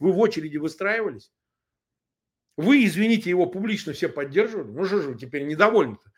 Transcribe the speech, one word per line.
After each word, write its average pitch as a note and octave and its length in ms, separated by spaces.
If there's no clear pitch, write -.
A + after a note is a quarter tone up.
вы F3+ 120
в F3 80
очереди D#3 380
выстраивались. E3+ 720
Вы, A#3 280
извините, G#3 440
его F3+ 160
публично F#3+ 460
все D#3+ 160
поддерживали. D3 640
Ну, C#3+ 160
что F#3+ 140
же C#3+ 100
вы A#2+ 80
теперь C#3 260
недовольны-то? D#3 720